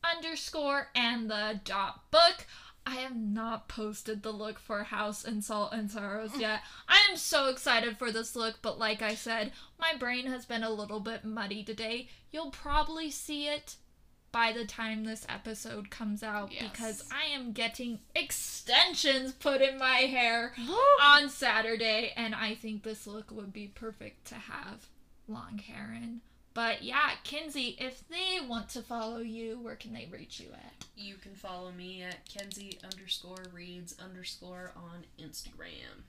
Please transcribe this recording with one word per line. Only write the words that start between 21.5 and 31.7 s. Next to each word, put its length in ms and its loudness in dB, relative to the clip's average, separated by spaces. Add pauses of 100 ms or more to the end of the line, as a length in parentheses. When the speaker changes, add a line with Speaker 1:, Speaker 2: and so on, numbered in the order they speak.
Speaker 1:
and 180 -2
I 220 -2
think 260 -8
this 240 -8
look 240 -12
would 220 -12
be 160 -10
perfect 600 -14
to 60 -14
have 520 -12 (420)
long 300 -8
hair 360 -12
in. 260 -8 (340)
But 280 0
yeah, 300 4 (120)
Kinsey, 560 -4
if 280 -8
they 380 -2
want 240 -6
to 120 -8
follow 360 -6
you, 420 -6
where 160 -10
can 180 -14
they 180 -12
reach 260 -14
you 140 -16
at? 320 -18 (120)
Speaker 3:
You 200 -14
can 180 -18
follow 380 -10